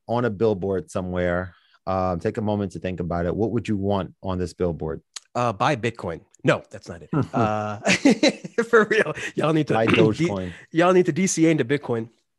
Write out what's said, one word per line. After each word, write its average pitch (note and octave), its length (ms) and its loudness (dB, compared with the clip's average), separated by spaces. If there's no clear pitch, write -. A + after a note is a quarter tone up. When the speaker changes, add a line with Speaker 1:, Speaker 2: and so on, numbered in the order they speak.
Speaker 1:
on A#2 180 0
a A#2+ 40 2
billboard G2 600 -2
somewhere, F2+ 640 -2
um, F#2 340 0
take G#2+ 180 -4
a A#2 40 -6
moment G#2 320 -2
to F2+ 60 -10
think F2+ 200 -6
about F2 260 -2
it. E2+ 100 -2
What G2+ 160 0
would A2 160 -4
you A2 80 -2
want G2 380 -2
on F#2 140 -4
this F2+ 160 -4
billboard? D#2 480 -4
Speaker 2:
Uh, A#2+ 180 0
buy B2+ 220 0
Bitcoin. G#2 460 -6
No, A#2+ 260 2
that's - 180 -18
not F2 140 -14
it. - 120 -20
Speaker 1:
<laughs> D3 200 -2
Speaker 2:
Uh, G#2+ 460 -2
<laughs> A3+ 920 0
for A3 160 6
real, G3+ 280 0
y'all D3+ 180 0
need D#3 140 2
to - 60 0
Speaker 1:
Buy A2+ 140 4
Speaker 2:
<clears throat> - 0 -
de-, - 100 4
Speaker 1:
Dogecoin. G#2+ 560 2
Speaker 2:
y'all E3+ 220 4
need F3+ 140 6
to F3 40 -2
D F3+ 160 0
C D#3+ 200 2
A - 40 6
into D3 140 2
Bitcoin. A#2 440 -2